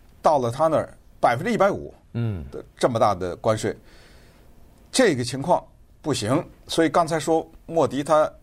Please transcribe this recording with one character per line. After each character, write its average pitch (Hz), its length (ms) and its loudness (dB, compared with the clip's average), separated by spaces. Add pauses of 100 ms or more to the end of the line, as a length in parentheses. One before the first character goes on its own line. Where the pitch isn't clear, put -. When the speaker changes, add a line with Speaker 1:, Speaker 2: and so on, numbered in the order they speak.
(220)
Speaker 1:
到 160 160 4
了 120 120 -2
他 143 160 2
那 156 120 2
儿 - 180 -4 (240)
百 123 160 2
分 147 100 -6
之 240 60 0
一 - 60 0
百 196 120 4
五 85 220 -8 (220)
Speaker 2:
嗯。 110 360 -6
Speaker 1:
的 - 140 -14 (140)
这 170 100 2
么 117 100 -2
大 110 160 4
的 87 220 -6
关 110 200 0
税， 110 200 -4 (1120)
这 214 240 4
个 123 80 -4
情 127 200 -8
况 165 200 0 (380)
不 147 140 -4
行。 120 280 -2 (240)
所 165 200 2
以 - 20 2
刚 165 180 2
才 160 140 -2
说 160 260 0 (200)
莫 165 200 0
迪 135 160 -4
他 151 300 2 (100)